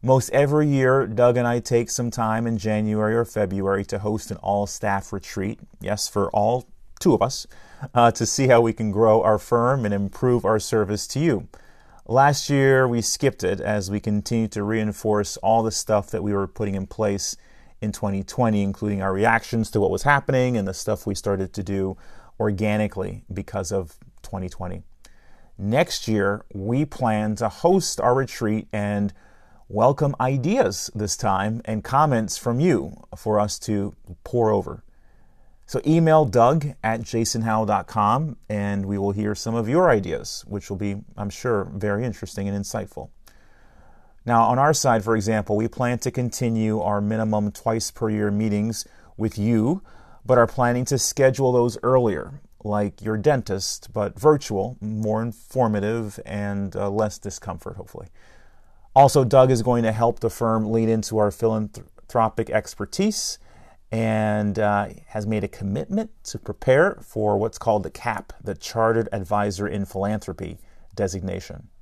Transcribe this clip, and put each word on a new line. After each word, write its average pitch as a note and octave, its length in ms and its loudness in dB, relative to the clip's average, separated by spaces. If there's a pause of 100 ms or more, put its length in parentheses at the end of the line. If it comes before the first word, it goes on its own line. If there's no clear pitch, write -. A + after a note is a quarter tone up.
Most C3 300 2
every D3 360 4
year, C3+ 400 4
Doug A#2+ 300 4
and A#2+ 100 2
I A#2+ 120 0
take A#2 300 0
some A#2+ 220 -4
time A2+ 340 -2
in A2+ 120 -2
January G#2+ 580 0
or A#2 80 2
February G2 640 -2
to - 140 -6
host G#2+ 300 -4
an G#2+ 80 -8
all-staff G2+ 760 -4
retreat, G2 480 -8 (180)
yes, G#2 300 -4
for G2+ 220 0
all A2+ 360 0 (320)
two D#3+ 140 4
of G2+ 80 2
us, - 260 -2 (460)
uh, A#2+ 180 6
to A#2+ 140 -2
see C3 220 0
how A#2+ 120 8
we A2+ 140 4
can A2 180 -2
grow G#2+ 320 6
our G#2 160 4
firm A#2+ 460 0
and G#2 80 0
improve A2 500 0
our A2 160 2
service G#2 480 -2
to - 120 -4
you. C#3+ 280 0 (580)
Last C#3 440 2
year, C3+ 400 4
we A#2+ 120 0
skipped - 440 -2
it F#2 160 0
as G2+ 280 -2
we G2+ 120 -2
continued G#2+ 500 -2
to G#2 120 -4
reinforce G#2+ 760 -2
all A2 260 2
the A2 80 -2
stuff G#2 400 -2
that F2+ 120 -6
we G#2 100 -2
were G2 140 -2
putting G2+ 280 -6
in F#2+ 120 -6
place G2+ 500 -4 (440)
in G#2+ 100 -4
twenty G2 320 -4
twenty, G#2+ 400 0
including G2 380 -2
our F#2+ 120 0
reactions A2+ 580 0
to A2 80 0
what G2 120 2
was G2 120 -4
happening C3+ 540 2
and G2 100 -2
the F#2+ 60 -6
stuff - 320 -6
we G2+ 100 -4
started F#2+ 380 -4
to G2+ 100 -8
do F#2+ 340 -4 (420)
organically G#2 840 -2 (100)
because G2 380 -6
of F#2+ 260 -6 (240)
twenty F#2 280 -8
twenty. F3+ 340 -10 (760)
Next A#2 500 -2
year, G#2 460 0
we A#2 320 -2
plan G#2+ 500 -2
to A2 140 -4
host - 500 0
our B2 140 4
retreat A2+ 580 -2
and G#2 420 -2 (560)
welcome C3+ 500 2
ideas C3+ 760 0
this G#2 220 -4
time G#2+ 480 -2
and A2 180 -6
comments C3 540 0
from A#2+ 220 -2
you A#2 440 0 (120)
for G#2+ 240 0
us G#2 200 -2
to G2+ 360 -4 (280)
pore A2+ 260 2
over. G#2 340 -2 (800)
So - 200 -4
email D#3 400 6
Doug C#3 420 4 (160)
at A2+ 180 -2
jasonhowell A2+ 640 0
dot G2 200 0
com A#2+ 500 2 (100)
and G2+ 380 -2
we G2+ 120 -4
will G2+ 140 0
hear G#2 240 -2
some A2+ 200 -6
of A2+ 120 -2
your E3 220 4
ideas, F#2 580 -2
which G2+ 220 -10
will G2 80 -8
be, G2+ 240 -6 (160)
I'm G2+ 120 -6
sure, G#2 440 -2
very G#2 320 -2
interesting G2+ 420 -8
and G2+ 100 -4
insightful. - 520 -8 (1160)
Now, A#2 180 6
on B2 160 4
our D3 140 6
side, A#2 300 2
for A2+ 120 2
example, G#2+ 400 0
we A2 120 0
plan B2 320 -2
to B2 120 -4
continue A2+ 720 0
our G#2 200 0
minimum G#2+ 500 0
twice - 400 -4
per A2 180 -4
year G#2+ 200 0
meetings G#2+ 560 -2 (320)
with G#2+ 200 -4
you, A#2 440 2 (440)
but B2 120 6
are A#2 100 6
planning B2 380 0
to C3+ 120 -2
schedule C3 540 2
those A#2+ 300 2
earlier, B2 600 0 (220)
like G#2 380 -2
your A2 140 -2
dentist, G#2+ 800 0
but G2+ 260 -4
virtual, B2+ 600 2
more G#2+ 400 -2
informative, A2 1040 -2
and, G2+ 500 -6
uh, G2 140 -4
less G#2 280 -2
discomfort, F#2 600 -12
hopefully. - 300 -16 (840)
Also, C#3 300 8
Doug C3 280 8
is A#2+ 100 4
going A#2+ 220 2
to A2 100 2
help A#2 260 2
the A2+ 100 0
firm A2 420 0
lean A2+ 180 2
into A2 280 0
our G#2 140 4
philanthropic A2 1160 -2
expertise - 880 -2 (520)
and, G#2+ 680 0
uh, G#2 300 2 (180)
has G#2+ 180 -8
made G#2+ 200 -2
a - 20 -6
commitment D3 640 -6 (140)
to - 120 -12
prepare C#3 640 2
for G#2 360 -2
what's G#2+ 200 -2
called G#2+ 260 0
the E2 60 -8
cap, - 440 -8 (100)
the G2+ 120 -8
Chartered A2+ 580 0
Advisor G2+ 520 -2
in G2 200 -4
Philanthropy G2 720 -6 (360)
designation. F#2 760 -6 (120)